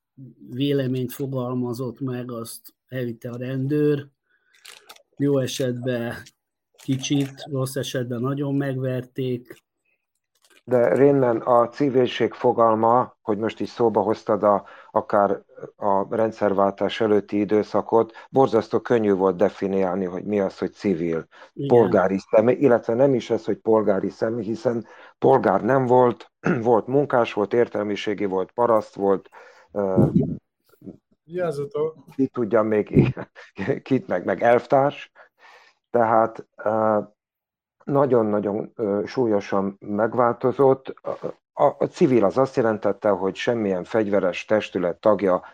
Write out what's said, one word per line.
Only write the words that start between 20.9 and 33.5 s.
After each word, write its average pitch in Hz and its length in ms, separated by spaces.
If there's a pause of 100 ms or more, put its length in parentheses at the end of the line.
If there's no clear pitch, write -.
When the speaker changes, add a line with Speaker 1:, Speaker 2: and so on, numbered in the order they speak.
Speaker 1:
Igen. 139 140
Speaker 2:
polgári 98 500
személy, 113 380
illetve 117 380
nem 135 200
is 113 160
ez, 113 160
hogy 104 120
polgári 101 520
személy, 113 360
hiszen 117 420 (300)
polgár 107 460
nem 131 220
volt, 123 540
<clears throat> 156 220
volt 110 260
munkás, 135 460
volt 101 200
értelmiségi, 104 720
volt 92 260
paraszt, 117 440
volt, 98 340 (420)
ö, 95 340 (1160)
Speaker 3:
Vigyázzatok! 156 720 (200)
Speaker 2:
ki 135 120
tudja 113 340
még, 107 540 (220)
<laughs> - 460